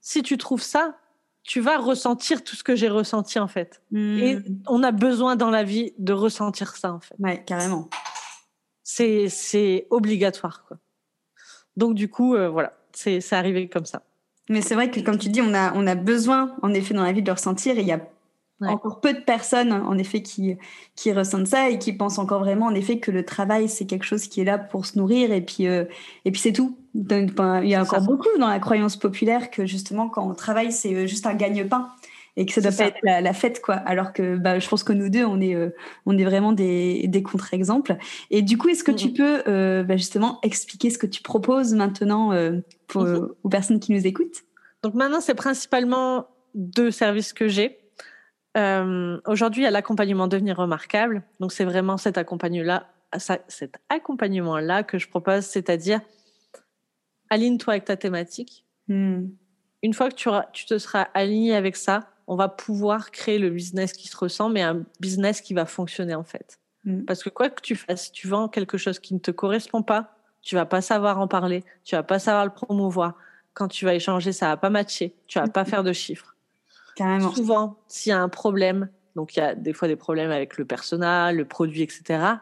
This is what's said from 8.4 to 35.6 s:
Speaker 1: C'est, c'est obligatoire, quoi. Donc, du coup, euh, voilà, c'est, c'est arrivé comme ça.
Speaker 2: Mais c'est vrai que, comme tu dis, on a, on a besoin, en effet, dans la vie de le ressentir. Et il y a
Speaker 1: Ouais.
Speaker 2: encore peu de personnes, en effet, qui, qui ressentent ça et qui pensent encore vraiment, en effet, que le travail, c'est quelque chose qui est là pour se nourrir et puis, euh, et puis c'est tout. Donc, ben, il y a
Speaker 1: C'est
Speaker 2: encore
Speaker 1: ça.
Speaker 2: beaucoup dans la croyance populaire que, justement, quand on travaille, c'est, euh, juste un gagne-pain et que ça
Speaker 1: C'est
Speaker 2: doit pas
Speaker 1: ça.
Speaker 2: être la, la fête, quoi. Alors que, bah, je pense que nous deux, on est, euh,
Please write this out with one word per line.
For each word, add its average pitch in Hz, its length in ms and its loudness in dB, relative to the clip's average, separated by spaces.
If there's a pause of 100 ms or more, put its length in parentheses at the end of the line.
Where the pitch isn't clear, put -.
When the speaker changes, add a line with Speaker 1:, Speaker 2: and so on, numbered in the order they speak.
Speaker 1:
C'est, 214 460 2
c'est 202 600 0
obligatoire, 202 800 0
quoi. 165 100 -18 (1000)
Donc, 226 180 2
du 202 140 -2
coup, 247 260 2
euh, 190 140 2
voilà, 160 240 -2 (180)
c'est, 185 300 -2
c'est - 140 -2
arrivé 185 340 0
comme 165 160 -4
ça. - 160 -14 (480)
Speaker 2:
Mais 214 120 2
c'est 220 140 -2
vrai 247 160 2
que, 226 80 -2
comme 208 180 2
tu 208 120 -2
dis, 220 120 2
on 214 120 2
a, 190 220 2
on 196 120 2
a 180 80 2
besoin, 240 680 2
en 202 120 2
effet, 196 200 0
dans 196 100 2
la 180 100 2
vie 208 80 2
de 190 60 0
le 190 60 0
ressentir. 190 440 0
Et 220 40 0
il 196 60 0
y 175 60 2
a 160 80 -2 (580)
Speaker 1:
Ouais. 196 100 -4
Speaker 2:
encore 208 320 -4
peu 285 100 4
de 269 80 -2
personnes, 240 540 2
en 196 240 0
effet, 190 240 -2
qui, 190 340 -4 (400)
qui - 160 0
ressentent 190 360 0
ça 262 240 4
et 208 80 -2
qui 208 140 -2
pensent 202 260 -2
encore 196 220 0
vraiment, 202 260 2
en 220 80 0
effet, 202 240 0
que 233 100 -4
le 185 160 0
travail, 214 420 0
c'est 214 200 -4
quelque 190 160 -4
chose - 240 -4
qui - 120 -4
est 190 40 2
là 202 160 2
pour 196 260 -6
se - 140 -2
nourrir 226 320 4
et 196 100 2
puis, 180 260 -2
euh, 180 180 2 (400)
et 190 60 2
puis 190 80 -4
c'est 226 140 2
tout. 254 240 0 (160)
Donc, 202 400 0
ben, 185 300 2
il 202 60 2
y 202 40 4
a 190 100 4
Speaker 1:
C'est 185 60 0
Speaker 2:
encore 196 120 2
Speaker 1:
ça. 190 40 4
Speaker 2:
beaucoup 277 320 4
dans 254 100 4
la 202 120 2
croyance 208 380 0
populaire 226 520 0
que, 196 160 -4
justement, 196 440 -4
quand 196 200 -4
on 185 60 -8
travaille, 226 360 -2
c'est, 208 220 -2
euh, 190 140 0
juste 202 180 -6
un 208 80 0
gagne-pain 202 560 0 (480)
et 185 80 0
que 190 60 -6
ça 220 100 2
Speaker 1:
C'est 202 80 2
Speaker 2:
doit - 0 -
pas 196 80 0
Speaker 1:
ça. 214 120 4
Speaker 2:
être - 120 -6
la, 185 180 4
la 185 140 2
fête, 233 300 -2
quoi. 208 140 0
Alors 190 360 -2
que, 180 220 0
bah, 180 240 2
je 185 100 -4
pense 214 140 0
que 220 100 2
nous 202 160 2
deux, 233 160 4
on 196 160 2
est, 185 140 2
euh, 170 160 0 (340)